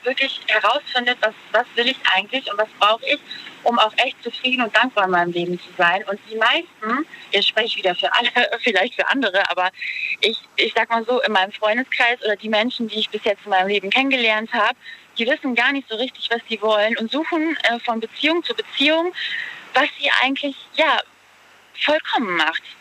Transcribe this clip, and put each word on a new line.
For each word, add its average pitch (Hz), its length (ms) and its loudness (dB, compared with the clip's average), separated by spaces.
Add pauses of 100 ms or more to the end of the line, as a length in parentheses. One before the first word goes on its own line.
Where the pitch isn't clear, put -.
wirklich 262 440 -2
herausfindet, 240 720 0
was, 214 120 0 (180)
was 233 140 2 (100)
will 240 140 2
ich 269 80 -2 (180)
eigentlich 226 360 -4
und 208 60 -2
was 214 100 0 (120)
brauche 214 260 2
ich, - 140 0 (440)
um - 160 2
auch 220 180 4
echt 247 260 0
zufrieden 254 400 -2
und 214 120 -2
dankbar 220 300 4
in 185 60 0
meinem 175 200 2
Leben 175 280 -2
zu - 80 -18 (100)
sein. 180 280 2
Und 202 140 -6 (100)
die 220 80 -10
meisten, 254 680 0 (260)
jetzt 202 180 2
spreche 220 180 0
ich - 100 -4
wieder 180 180 0
für - 180 0
alle, 240 160 2 (140)
<laughs> 226 200 -2
vielleicht 208 320 2
für 185 140 0
andere, 202 420 2
aber 185 180 2 (520)
ich, - 160 2 (180)
ich - 200 0
sag 220 140 2
mal 226 160 0
so, 247 160 0
in 214 100 0
meinem 196 200 2
Freundeskreis 240 720 0
oder 208 120 0
die 214 140 -10
Menschen, 220 380 0
die 208 120 -6
ich - 100 -4
bis 214 160 -8
jetzt 202 200 -2
in 208 60 -4
meinem 190 160 4
Leben 196 220 -2
kennengelernt 226 640 0
habe, 233 220 2 (420)
die 226 100 0
wissen 277 260 -2
gar 240 200 2
nicht 277 160 -6
so 220 80 -6
richtig, - 340 -6
was 233 80 0 (100)
sie 208 120 -4
wollen 214 360 2
und 226 140 -4
suchen, 320 520 -2
äh, 233 180 0
von 226 180 -2
Beziehung 311 440 -2
zu - 120 -6
Beziehung, 330 580 0 (600)
was 285 140 2 (120)
sie 285 100 0 (140)
eigentlich, 269 320 -2 (200)
ja, 277 220 2 (880)
vollkommen 247 520 0
macht. 160 260 0 (180)